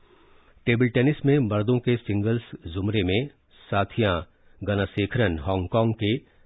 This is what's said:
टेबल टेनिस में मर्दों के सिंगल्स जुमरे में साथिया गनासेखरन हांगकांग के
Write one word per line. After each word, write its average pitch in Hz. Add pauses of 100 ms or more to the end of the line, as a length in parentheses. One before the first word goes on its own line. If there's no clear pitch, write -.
(680)
टेबल 120
टेनिस 131 (100)
में 143
मर्दों 107
के 120
सिंगल्स 110 (240)
जुमरे 98
में 98 (440)
साथिया 98 (460)
गनासेखरन 98
हांगकांग 95
के 107 (320)